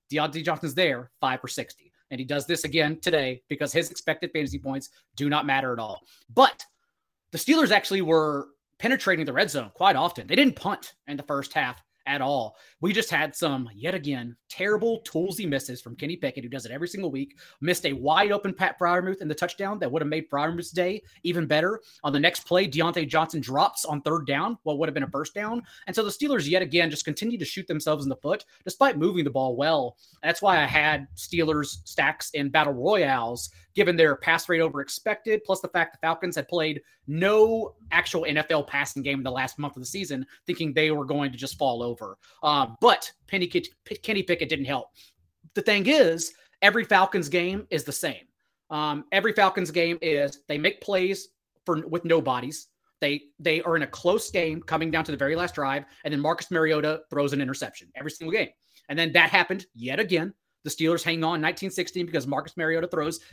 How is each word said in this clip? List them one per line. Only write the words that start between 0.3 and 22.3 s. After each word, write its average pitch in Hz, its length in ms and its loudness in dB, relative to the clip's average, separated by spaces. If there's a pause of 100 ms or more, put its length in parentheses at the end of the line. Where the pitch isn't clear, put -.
Johnson's 156 300 -2
there, 135 360 0 (100)
five 127 200 0
for 123 80 -12
sixty. - 420 -10 (200)
And 131 100 -8
he 131 40 -6
does 143 220 -2
this 165 180 -2
again 156 360 0
today 135 480 0
because 143 240 -4
his 165 180 0
expected - 420 -4
fantasy 143 260 -4
points 135 320 -8 (260)
do 143 120 -2
not 151 160 0
matter 131 280 0
at 117 60 -4
all. 107 240 -8 (300)
But - 320 6 (680)
the 160 60 -6
Steelers 294 320 6
actually 196 320 2
were 156 460 2 (300)
penetrating 190 480 2
the 139 60 -6
red 170 180 2
zone 120 240 -4
quite 180 220 4
often. 131 300 -2
They 151 100 2
didn't 262 200 6
punt - 380 -6 (140)
in 143 80 -8
the 139 80 -10
first 139 280 -4
half 131 300 -2 (240)
at 139 160 -2
all. 127 340 -2 (240)
We 185 140 0
just 214 160 -2
had 151 260 0
some, 135 380 -2
yet 143 200 -6
again, 135 400 -6 (140)
terrible 214 540 -2
toolsy 180 440 -4
misses 135 360 -4
from 120 120 -16
Kenny 156 220 -8
Pickett, 135 260 -6
who 120 60 -12
does 120 160 -10
it 113 80 -12
every 160 160 -6
single 190 220 -6
week. 135 260 -8 (240)
Missed - 240 0
a 143 80 0
wide 156 400 2
open 202 220 -2
Pat - 240 -2
Freiermuth 180 420 0
in 151 80 -6
the 151 60 -2
touchdown 196 460 -4
that 131 120 -2
would 156 80 0
have 143 80 -2
made 156 220 -4
Freiermuth's 165 400 -2
day 180 320 -2 (200)
even 170 240 0
better. 170 360 2 (220)
On 143 80 0
the 143 80 2
next 170 260 2